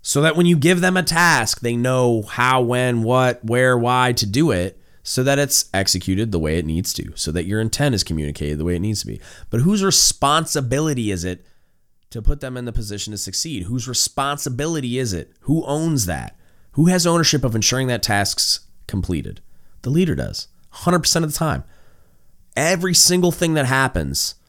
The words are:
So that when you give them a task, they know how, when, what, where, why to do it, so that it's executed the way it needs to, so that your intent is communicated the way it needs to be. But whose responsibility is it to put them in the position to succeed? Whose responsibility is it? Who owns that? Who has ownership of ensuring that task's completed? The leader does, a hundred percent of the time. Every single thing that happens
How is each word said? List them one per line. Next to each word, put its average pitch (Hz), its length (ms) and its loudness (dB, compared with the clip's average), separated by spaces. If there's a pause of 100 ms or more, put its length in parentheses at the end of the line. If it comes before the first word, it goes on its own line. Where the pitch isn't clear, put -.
So - 220 0
that 156 140 2
when 175 100 6
you 175 100 6
give 170 240 4
them 185 160 2
a 180 60 2
task, 165 580 2
they 120 160 -2
know 123 460 2
how, 127 400 2
when, 123 400 0
what, 123 420 0
where, 123 320 2
why 127 360 2
to 120 120 0
do 123 280 2
it, 90 260 -2 (240)
so - 220 -2
that 139 140 2
it's 139 360 0
executed 95 580 0
the 87 60 0
way 78 180 0
it 85 80 0
needs 80 300 -2
to, - 200 -10
so - 180 -6
that 85 120 -2
your 101 160 -2
intent 127 340 0
is 92 100 0
communicated 76 520 -4
the 76 80 -4
way 87 120 0
it 82 40 -4
needs 107 200 -2
to - 60 -8
be. - 140 -10 (300)
But 117 100 0
whose 196 240 2
responsibility 143 1300 0
is 87 140 -4
it 92 200 -8 (640)
to 117 140 -12
put 143 180 2
them 131 160 -8
in 123 80 -8
the 117 80 -8
position 104 380 -6
to 104 80 -10
succeed? 101 460 -8
Whose 117 220 -6
responsibility 139 1120 -4
is 120 140 -4
it? 85 280 -8
Who 160 260 0
owns 147 400 0
that? 67 320 -8 (360)
Who 156 120 4
has 180 200 4
ownership 165 380 2
of 117 100 0
ensuring 127 340 0
that 120 140 -2
task's - 580 0 (260)
completed? 87 560 -4 (400)
The 123 80 -4
leader 165 240 2
does, 62 340 -6 (240)
a - 40 -20
hundred 175 240 2
percent 165 240 0
of 151 80 -4
the - 60 -6
time. 151 260 -2 (920)
Every 175 380 0
single 175 380 4
thing 165 220 0
that 143 120 2
happens 123 680 0 (120)